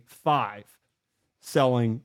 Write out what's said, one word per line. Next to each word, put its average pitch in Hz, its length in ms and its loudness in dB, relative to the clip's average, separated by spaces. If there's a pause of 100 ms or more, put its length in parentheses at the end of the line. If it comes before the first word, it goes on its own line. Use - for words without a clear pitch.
five 107 720 -4 (600)
selling 123 640 0